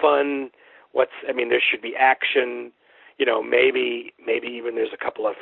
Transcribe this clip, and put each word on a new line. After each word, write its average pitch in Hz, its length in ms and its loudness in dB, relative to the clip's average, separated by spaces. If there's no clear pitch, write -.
fun? 143 480 2
What's, 127 200 2
I 135 40 -2
mean, 123 160 -2
there 120 140 2
should - 200 0
be 117 160 -8
action. 127 720 0
You 139 80 0
know, 113 160 2
maybe, 123 720 2
maybe 117 240 -2
even 120 260 -8
there's 110 180 -2
a - 100 -10
couple - 240 -4
of 101 160 -2